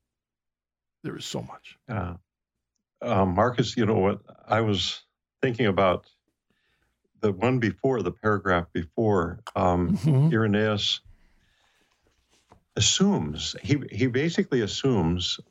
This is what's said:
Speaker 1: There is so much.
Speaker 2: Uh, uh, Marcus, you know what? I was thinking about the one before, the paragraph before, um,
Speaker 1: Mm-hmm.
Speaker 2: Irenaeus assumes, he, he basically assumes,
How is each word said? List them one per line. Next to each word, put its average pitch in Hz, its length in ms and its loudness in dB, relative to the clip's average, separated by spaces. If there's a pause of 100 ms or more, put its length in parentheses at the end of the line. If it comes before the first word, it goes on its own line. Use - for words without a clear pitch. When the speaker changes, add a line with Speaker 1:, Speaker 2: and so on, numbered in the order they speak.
(1040)
Speaker 1:
There - 140 -8
is - 80 -14
so - 160 -8
much. - 360 -18 (100)
Speaker 2:
Uh, 90 280 -6 (840)
uh, 98 240 2
Marcus, 113 520 2
you 117 80 2
know 104 140 2
what? 101 220 0 (260)
I 107 140 2
was 101 400 -2 (400)
thinking 120 260 0
about 95 420 0 (1120)
the 104 100 2
one 120 280 0
before, 117 420 0
the 90 100 -2
paragraph 92 600 0
before, 90 680 -2 (160)
um, 90 420 2
Speaker 1:
Mm-hmm. 151 360 2
Speaker 2:
Irenaeus 107 680 0 (1700)
assumes, 87 880 0
he, - 160 0 (140)
he 113 160 0
basically 139 540 0
assumes, 90 800 0 (120)